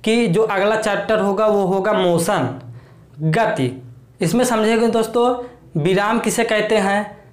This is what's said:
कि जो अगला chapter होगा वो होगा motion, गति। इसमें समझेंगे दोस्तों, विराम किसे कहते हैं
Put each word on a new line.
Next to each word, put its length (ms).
कि 240
जो 140
अगला 340
chapter 440
होगा 260
वो 200
होगा 260
motion, 560
गति। 400
इसमें 240
समझेंगे 440
दोस्तों, 360
विराम 420
किसे 240
कहते 340
हैं 380